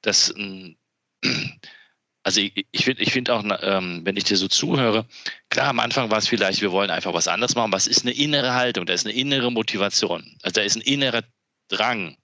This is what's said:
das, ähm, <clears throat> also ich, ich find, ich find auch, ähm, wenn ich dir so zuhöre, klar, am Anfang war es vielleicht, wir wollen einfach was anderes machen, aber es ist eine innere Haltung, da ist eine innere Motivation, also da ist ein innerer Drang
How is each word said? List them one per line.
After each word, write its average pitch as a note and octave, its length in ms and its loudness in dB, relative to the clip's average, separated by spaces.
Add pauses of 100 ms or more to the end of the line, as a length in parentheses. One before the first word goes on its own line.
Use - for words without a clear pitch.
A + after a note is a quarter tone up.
das, - 360 2
ähm, F#2+ 400 -10 (440)
<clears throat> - 1000 -8
also G2 160 2
ich, G2+ 320 -2
ich - 140 0
find, C3 160 0
ich G#2+ 100 2
find B2+ 180 -2
auch, A2+ 140 2 (180)
ähm, F#2 440 -2
wenn G2 100 0
ich G2 80 -2
dir G2+ 140 2
so F#2+ 100 0
zuhöre, A#2 580 2 (440)
klar, C3+ 180 2
am A#2 140 0
Anfang A#2 300 0
war A2 80 2
es - 100 -2
vielleicht, G2 320 2
wir G2+ 100 0
wollen G2 200 2
einfach F2+ 220 -2
was E2+ 140 2
anderes A2+ 280 0
machen, A2+ 160 2
aber G2 60 2
es - 100 2
ist B2+ 160 2
eine B2 120 -2
innere C#3 380 0
Haltung, B2 320 0
da F2+ 80 0
ist F2 120 0
eine G#2 100 -4
innere B2+ 360 0
Motivation, G2+ 920 0
also F2+ 100 -4
da A2 80 4
ist G2+ 160 0
ein A2+ 40 -8
innerer C3 420 0 (440)
Drang G#2+ 560 -2